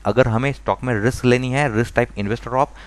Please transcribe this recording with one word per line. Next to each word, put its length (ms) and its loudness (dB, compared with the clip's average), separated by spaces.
अगर 220 2
हमें 240 0
स्टॉक 320 -4
में 100 -2
रिस्क 300 -2
लेनी 260 2
है, 160 0
रिस्क 200 -2
टाइप 220 0
इन्वेस्टर 320 -6
हो 80 0
आप, 140 0